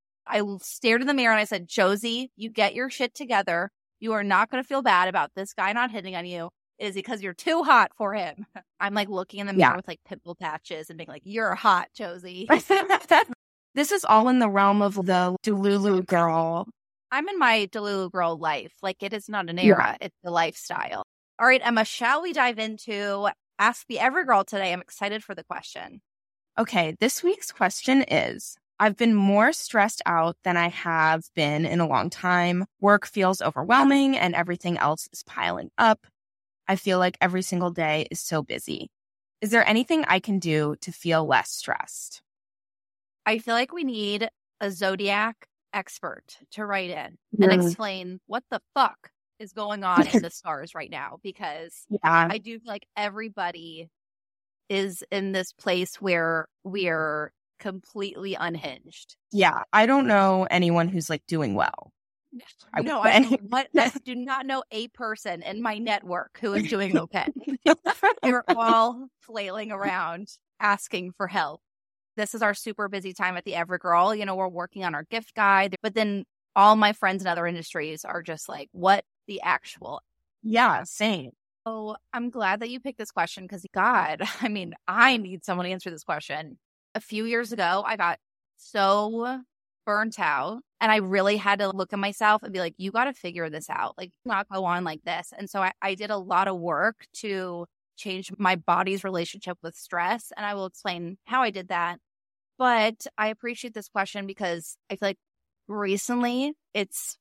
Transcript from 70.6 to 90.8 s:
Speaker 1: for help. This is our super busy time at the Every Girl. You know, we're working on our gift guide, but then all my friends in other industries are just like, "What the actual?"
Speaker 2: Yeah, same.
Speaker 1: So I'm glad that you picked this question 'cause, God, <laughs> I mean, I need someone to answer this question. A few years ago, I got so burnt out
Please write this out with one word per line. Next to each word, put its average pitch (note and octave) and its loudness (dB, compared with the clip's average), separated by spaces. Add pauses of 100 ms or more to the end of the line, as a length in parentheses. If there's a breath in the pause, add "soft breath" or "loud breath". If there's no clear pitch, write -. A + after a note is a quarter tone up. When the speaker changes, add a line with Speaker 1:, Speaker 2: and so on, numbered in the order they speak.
Speaker 1:
for G3 -6
help. E3+ -4 (560)
This G#3 -4
is G#3+ -4
our G#3 2
super G#3 -8
busy F#3+ -8
time F3+ -4
at F3 -10
the F#3+ -6
Every E3+ -2
Girl. F3+ 4
You G#3+ -4
know, F#3+ -4
we're F#3+ -2
working F3+ -8
on E3+ -2
our D3 -6
gift A3+ -10
guide, G3 4
but G#3+ -2
then G#3 0 (300)
all G#3 10
my G#3+ 4
friends F#3+ 0
in F#3+ -4
other E3+ 0
industries D#3+ -6
are F3 -6
just D#3+ -10
like, C#3+ -12
"What G3 4 (240)
the G3 -10
actual?" - -4 (400)
Speaker 2:
Yeah, A3 2
same. F3+ -4 (360)
Speaker 1:
So G#3+ -10 (160)
I'm A#3+ -6
glad G#3+ -2
that A#3+ -8
you B3 -10
picked - -10
this A3 -10
question F3 -4
'cause, F#3 -14
God, F#3 2
<laughs> - -6
I B3+ -2
mean, F#3+ -6 (120)
I A#3 4
need F#3+ -8
someone F3+ -2
to F3+ -6
answer F#3 -8
this D#3+ -12
question. D3+ -8 (380)
A A3 -6
few G#3+ -6
years A#3 -2
ago, G3 0
I A3 -2
got F3 -2 (380)
so A3 0 (440)
burnt G#3+ -2
out E3 -2 (200)